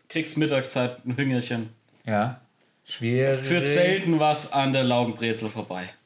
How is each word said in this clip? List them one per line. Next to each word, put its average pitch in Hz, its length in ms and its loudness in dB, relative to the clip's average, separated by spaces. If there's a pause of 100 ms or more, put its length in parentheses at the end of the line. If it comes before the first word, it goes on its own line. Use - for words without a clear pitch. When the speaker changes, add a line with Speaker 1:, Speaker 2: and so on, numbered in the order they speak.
Speaker 1:
kriegst 156 300 -4
Mittagszeit 135 680 0
ein 123 120 -4
Hüngerchen, 120 520 -2 (360)
Speaker 2:
Ja. 110 360 0 (500)
Schwierig. 131 500 0
Speaker 1:
Führt 139 260 0
selten 175 520 2
was 151 320 2
an 135 220 2
der 135 100 2
Laugenbrezel 117 680 0
vorbei. 92 360 -8 (180)